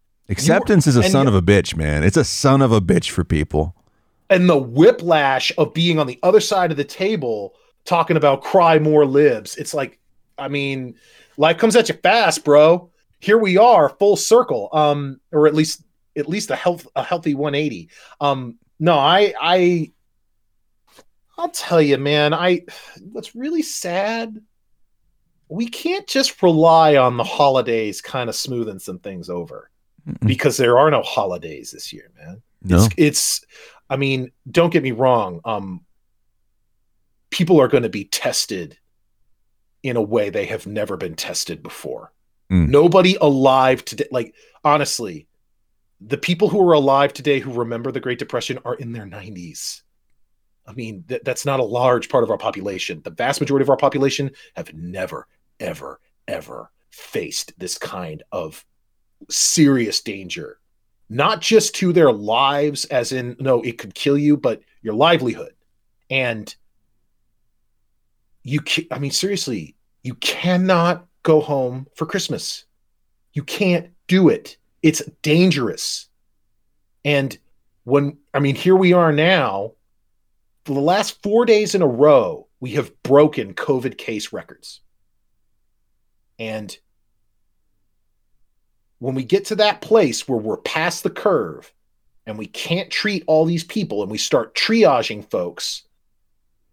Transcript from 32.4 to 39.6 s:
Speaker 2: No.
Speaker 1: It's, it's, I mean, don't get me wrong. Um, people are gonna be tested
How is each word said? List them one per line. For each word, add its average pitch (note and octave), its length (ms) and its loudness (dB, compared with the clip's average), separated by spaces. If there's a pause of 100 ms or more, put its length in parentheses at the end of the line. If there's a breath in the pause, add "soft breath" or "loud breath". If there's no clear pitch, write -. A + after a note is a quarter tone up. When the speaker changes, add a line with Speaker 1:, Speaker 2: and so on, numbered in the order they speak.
Speaker 2:
No. F#2 240 4
Speaker 1:
It's, G2+ 120 -2
it's, - 480 0 (440 loud breath)
I C3+ 80 -4
mean, C3+ 340 -4 (180)
don't E3+ 220 2
get D3 120 0
me C3 80 -4
wrong. A2 520 0
Um, F#2+ 380 -8 (1500)
people E3+ 280 2
are B2+ 80 4
gonna A#2+ 220 0
be G2+ 160 -10
tested - 720 -6 (1040)